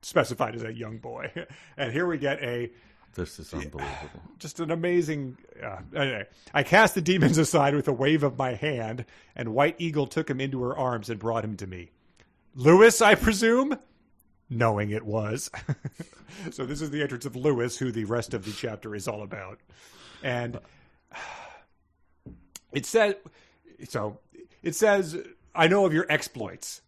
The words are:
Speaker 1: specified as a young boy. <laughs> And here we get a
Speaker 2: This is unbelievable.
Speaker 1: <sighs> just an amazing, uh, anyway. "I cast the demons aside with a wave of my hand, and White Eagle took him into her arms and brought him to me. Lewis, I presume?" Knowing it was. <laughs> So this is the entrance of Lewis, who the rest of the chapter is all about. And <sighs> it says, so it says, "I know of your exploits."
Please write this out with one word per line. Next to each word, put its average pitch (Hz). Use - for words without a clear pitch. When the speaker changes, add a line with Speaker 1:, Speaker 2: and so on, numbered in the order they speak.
Speaker 1:
specified 120
as 113
a 113
young 113
boy. 123
<laughs> -
And 127
here 165
we 165
get 143
a 120
Speaker 2:
This -
is -
unbelievable. 73
Speaker 1:
<sighs> -
just -
an 156
amazing, 165
uh, 98
anyway. 131
"I 147
cast 202
the 196
demons 160
aside 143
with 147
a 143
wave 143
of 131
my 131
hand, 120
and 117
White 147
Eagle 151
took 151
him 131
into 135
her 123
arms 120
and 113
brought 113
him 110
to 101
me. 90
Lewis, 185
I 214
presume?" 233
Knowing 110
it 107
was. 107
<laughs> -
So 135
this 147
is 151
the 147
entrance 131
of 127
Lewis, 123
who 131
the 110
rest 113
of 101
the 107
chapter 107
is 101
all 104
about. 98
And 123
<sighs> -
it 240
says, 208
so 107
it 160
says, 196
"I 165
know 196
of 156
your 160
exploits." -